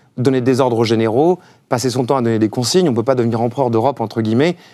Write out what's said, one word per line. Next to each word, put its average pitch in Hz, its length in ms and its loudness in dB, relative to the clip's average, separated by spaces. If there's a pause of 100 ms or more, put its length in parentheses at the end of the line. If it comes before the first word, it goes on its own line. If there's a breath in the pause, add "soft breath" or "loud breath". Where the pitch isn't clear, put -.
(180 soft breath)
donnait 131 240 0
des 131 180 2
ordres 120 180 0
aux 117 60 2
généraux, 113 540 0 (320 soft breath)
passait 127 200 -2
son 123 140 -2
temps 139 120 0
à 127 60 0
donner 117 160 0
des 107 120 2
consignes. 156 400 0
On 120 40 0
peut 113 80 0
pas 131 120 0
devenir 117 260 0
empereur 120 300 -2
d'Europe, 117 320 0
entre 110 180 -6
guillemets, 123 360 0 (180 loud breath)